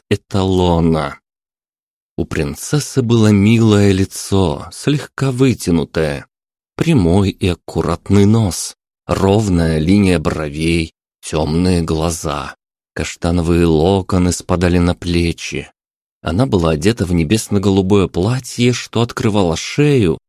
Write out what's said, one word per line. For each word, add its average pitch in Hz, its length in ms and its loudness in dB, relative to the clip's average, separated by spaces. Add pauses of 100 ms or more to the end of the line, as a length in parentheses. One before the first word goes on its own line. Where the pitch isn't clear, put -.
эталона. 87 1120 0 (960)
У - 80 -4
принцессы 82 800 -4
было 113 240 4
милое 104 640 4
лицо, 95 800 -2
слегка - 600 -4
вытянутое, 85 960 -2 (500)
прямой 101 540 2
и - 180 -4
аккуратный 87 800 0
нос, 107 500 0 (300)
ровная 90 720 2
линия 92 420 4
бровей, 80 760 -4 (280)
темные 82 600 0
глаза. 78 720 -4 (380)
Каштановые 85 720 0
локоны 90 640 2
спадали 90 480 -2
на 87 160 2
плечи. 85 760 -6 (500)
Она 92 240 -2
была 87 260 0
одета 82 340 -2
в 90 80 -4
небесно-голубое 98 920 0
платье, 120 640 -2
что - 280 -4
открывало 101 560 0
шею, 131 720 0